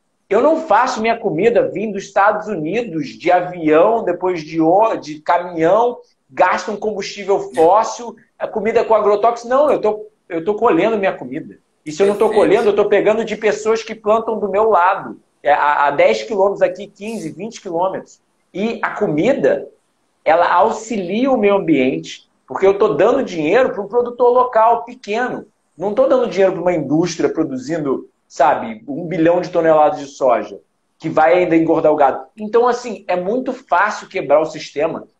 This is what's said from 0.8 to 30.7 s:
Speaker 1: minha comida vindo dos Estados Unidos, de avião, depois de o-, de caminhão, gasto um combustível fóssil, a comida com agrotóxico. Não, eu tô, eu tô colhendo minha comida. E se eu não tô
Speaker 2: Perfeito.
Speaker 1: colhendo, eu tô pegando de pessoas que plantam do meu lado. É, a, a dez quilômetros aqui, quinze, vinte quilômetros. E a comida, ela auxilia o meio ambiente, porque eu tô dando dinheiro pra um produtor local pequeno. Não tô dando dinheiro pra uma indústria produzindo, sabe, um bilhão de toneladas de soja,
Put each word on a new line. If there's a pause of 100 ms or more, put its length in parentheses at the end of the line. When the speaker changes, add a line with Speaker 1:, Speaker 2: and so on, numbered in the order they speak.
Speaker 1:
minha
comida
vindo
dos
Estados
Unidos,
de
avião,
depois
de
o-,
de
caminhão, (280)
gasto
um
combustível (140)
fóssil, (240)
a
comida
com
agrotóxico.
Não,
eu
tô, (200)
eu
tô
colhendo
minha
comida. (260)
E
se
eu
não
tô
Speaker 2:
Perfeito.
Speaker 1:
colhendo,
eu
tô
pegando
de
pessoas
que
plantam
do
meu
lado. (240)
É,
a,
a
dez
quilômetros
aqui,
quinze,
vinte
quilômetros. (320)
E
a
comida, (540)
ela
auxilia
o
meio
ambiente, (160)
porque
eu
tô
dando
dinheiro
pra
um
produtor
local
pequeno. (320)
Não
tô
dando
dinheiro
pra
uma
indústria
produzindo, (180)
sabe,
um
bilhão
de
toneladas
de
soja, (380)